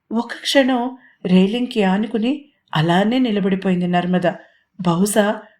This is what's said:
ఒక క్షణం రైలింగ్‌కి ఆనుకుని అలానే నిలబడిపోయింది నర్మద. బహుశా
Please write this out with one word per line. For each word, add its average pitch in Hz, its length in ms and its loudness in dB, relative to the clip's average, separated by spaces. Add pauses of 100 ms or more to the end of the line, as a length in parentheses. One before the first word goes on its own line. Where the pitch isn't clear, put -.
(120)
ఒక 226 200 -4 (100)
క్షణం 254 560 0 (280)
రైలింగ్‌కి 202 580 2
ఆనుకుని 214 640 -2 (300)
అలానే 185 440 2
నిలబడిపోయింది 190 680 0
నర్మద. 175 460 0 (480)
బహుశా 202 600 0 (180)